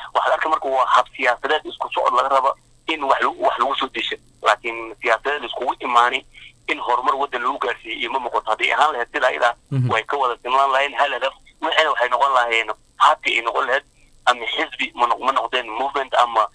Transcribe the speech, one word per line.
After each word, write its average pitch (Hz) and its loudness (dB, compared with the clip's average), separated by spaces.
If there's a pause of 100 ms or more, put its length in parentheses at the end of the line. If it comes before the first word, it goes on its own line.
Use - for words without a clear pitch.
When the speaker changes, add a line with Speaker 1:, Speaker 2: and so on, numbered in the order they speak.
(140)
Speaker 1:
waxaad 127 2
arkay - -2
marka 156 -2
waa 131 2
hab 123 4 (120)
siyaasadeed 135 0
isku - -8
socod 135 0
laga 131 2
raba 135 2 (340)
in 160 -4
wax 135 0
lagu, 123 0
wax - 0
lagu 131 0
soo 131 -2
disho. 110 -6 (280)
Laakiin 113 -2
siyaasadeed 127 0
iskugu 123 -6
imaanay 123 2 (480)
in 156 -2
horumar 123 0
waddan 131 -4
lagu 131 -2
gaarsiiyo 113 -6
iyo 123 -6
ma 135 -2
muuqato. 110 -4
Haddii 127 0
ahaan 139 2
lahayd - -4
sida 139 0
ayada, 135 0 (160)
Speaker 2:
Mhm. 127 0
Speaker 1:
way 110 0
ka 143 -4
wada 123 0
sinaan 135 2
lahayn 139 0
hal 139 0
hadaf. 131 -2 (280)
Waxayna 156 2
waxay 123 0
noqon 127 2
lahaayeen 117 2 (280)
party 143 4
ay 117 0
noqon 123 -2
lahayd 131 0 (420)
ama 123 0
xisbi 135 -4
ma 120 2
noq-, 117 0
ma 131 2
noqdeen, 123 -2
movement 131 -4
ama 117 2